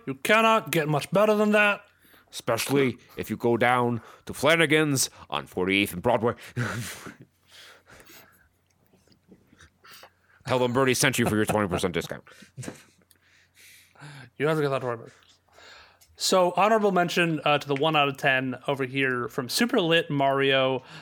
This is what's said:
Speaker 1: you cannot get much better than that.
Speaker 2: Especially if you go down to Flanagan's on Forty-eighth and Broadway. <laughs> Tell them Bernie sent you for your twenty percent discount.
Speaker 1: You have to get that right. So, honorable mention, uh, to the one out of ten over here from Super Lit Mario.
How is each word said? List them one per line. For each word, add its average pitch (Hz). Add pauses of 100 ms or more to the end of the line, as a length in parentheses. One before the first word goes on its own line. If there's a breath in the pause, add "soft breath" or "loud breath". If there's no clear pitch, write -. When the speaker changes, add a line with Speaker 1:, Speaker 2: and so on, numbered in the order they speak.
Speaker 1:
you 135
cannot 220
get 156
much 151
better 214
than 208
that. 208 (500 soft breath)
Speaker 2:
Especially 127 (180)
if -
you 107
go 117
down 120 (240 loud breath)
to 98
Flanagan's 156 (200 loud breath)
on 73
Forty-eighth 95
and 87
Broadway. 117 (220 loud breath)
<laughs> 120 (3750 loud breath)
Tell 127
them 123
Bernie 131
sent 131
you 120
for 107
your 107
twenty 101
percent 90
discount. 78 (2250 loud breath)
Speaker 1:
You 139
have 160
to 151
get 143
that 131
right. 120 (1160 loud breath)
So, 180
honorable 208
mention, 170
uh, 147
to 139
the 143
one 156
out 143
of 139
ten 131 (120)
over 139
here 127
from 123
Super 240
Lit 165
Mario. 135 (180 loud breath)